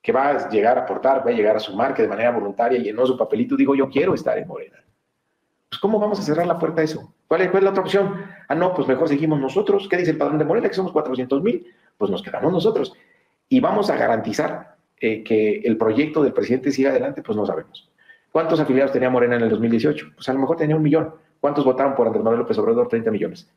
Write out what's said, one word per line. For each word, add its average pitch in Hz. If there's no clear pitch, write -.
Que -
va 139
a 139
llegar -
a -
aportar, 131
va 120
a 120
llegar 107
a 107
sumar, 107
que -
de -
manera 110
voluntaria 117
llenó 113
su 127
papelito, 135
digo, 139
"Yo 135
quiero 160
estar -
en -
Morena". -
Pues, -
¿cómo 208
vamos 208
a 190
cerrar 160
la 170
puerta 160
a 156
eso? -
¿Cuál 170
es, 180
cuál 190
es -
la 196
otra 190
opción? 190
Ah, 143
no, 175
pues 135
mejor 131
seguimos 147
nosotros. 196
¿Qué 180
dice 170
el -
padrón 147
de 151
Morena? 196
Que 190
somos 185
cuatrocientos 135
mil. 226
Pues 98
nos 87
quedamos -
nosotros. 185
Y 127
vamos 202
a 139
garantizar, -
eh, 110
que 107
el 113
proyecto 139
del 123
presidente 127
siga 135
adelante, 131
pues 107
no 104
sabemos. -
¿Cuántos 165
afiliados 135
tenía 127
Morena 120
en 117
el 110
dos 107
mil 117
dieciocho? 147
Pues -
a -
lo 135
mejor 139
tenía 156
un 156
millón. 151
¿Cuántos 143
votaron 131
por 120
Andrés 107
Manuel 117
López -
Obrador? 113
Treinta 226
millones. 107